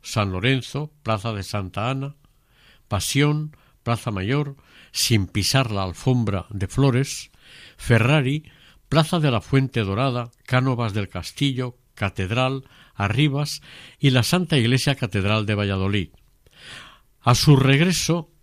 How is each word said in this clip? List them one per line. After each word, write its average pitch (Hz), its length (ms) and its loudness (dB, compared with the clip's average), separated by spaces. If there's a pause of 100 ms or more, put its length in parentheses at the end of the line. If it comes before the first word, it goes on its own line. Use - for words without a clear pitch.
San 101 300 -2
Lorenzo, 131 580 -4 (140)
Plaza 110 280 -4
de 98 120 -8
Santa 101 460 -6
Ana, 139 260 -8 (720)
Pasión, 147 680 0 (280)
Plaza 117 260 -2
Mayor, 131 460 -4 (340)
sin 101 380 0
pisar 113 420 0
la 98 140 -2
alfombra 104 680 -2
de 101 160 -6
flores, 135 640 0 (460)
Ferrari, 131 760 2 (380)
Plaza 160 320 2
de 147 100 2
la 113 100 0
Fuente 135 420 0
Dorada, 120 500 -2 (120)
Cánovas 127 480 0
del 101 160 -2
Castillo, 127 680 -4 (180)
Catedral, 117 680 -2 (320)
Arribas 139 680 0 (380)
y 139 100 6
la 127 140 4
Santa 175 340 0
Iglesia 127 380 2
Catedral 104 500 -2
de 107 80 0
Valladolid. 98 540 -2 (1160)
A 120 120 4
su 147 180 6
regreso 160 760 2 (100)